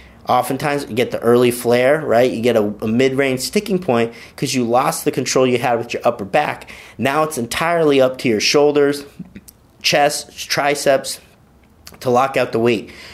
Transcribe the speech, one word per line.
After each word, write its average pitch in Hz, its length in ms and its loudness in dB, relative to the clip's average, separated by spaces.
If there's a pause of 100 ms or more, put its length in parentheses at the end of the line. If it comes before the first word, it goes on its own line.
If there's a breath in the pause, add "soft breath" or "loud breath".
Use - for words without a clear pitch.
(280 loud breath)
Oftentimes, 139 640 -2
you 104 60 -6
get 117 160 -2
the - 80 -6
early 120 320 4
flare, 123 500 2
right? 120 300 2
You 107 100 -4
get 117 140 2
a, 110 80 4 (180)
a 117 60 -4
mid-range 131 540 0
sticking 208 380 -2
point 117 340 0 (220 loud breath)
'cause 131 200 -4
you 127 80 0
lost 127 420 0
the 147 60 0
control 131 340 0
you 123 140 2
had 120 180 0
with 117 160 -6
your - 100 -6
upper 117 220 -2
back. 147 460 -4 (260 loud breath)
Now 139 260 0
it's 156 140 -4
entirely 151 640 0
up 127 180 2
to - 80 -4
your 107 140 0
shoulders, 143 640 2 (800)
chest, - 640 -2
triceps 143 720 -2 (800)
to 131 100 -4
lock 135 280 2
out 127 160 -2
the 117 60 0
weight. 113 320 0 (220 loud breath)